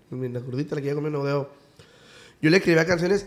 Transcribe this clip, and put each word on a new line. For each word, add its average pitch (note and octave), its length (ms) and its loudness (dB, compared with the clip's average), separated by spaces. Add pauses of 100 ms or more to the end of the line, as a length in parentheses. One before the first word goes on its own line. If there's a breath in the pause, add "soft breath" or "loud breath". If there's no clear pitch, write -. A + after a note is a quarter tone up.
(100)
mi, B2+ 180 -6
la A#2+ 100 -8
gordita, C3+ 360 -6
la D3 60 -4
que C#3 60 -6
ya C#3+ 80 -2
comió D3+ 140 -4
no C#3+ 140 -4
veo. C#3 260 -2 (920 loud breath)
Yo D#3 80 4
le E3+ 80 6
escribía E3 280 4
canciones F3+ 420 0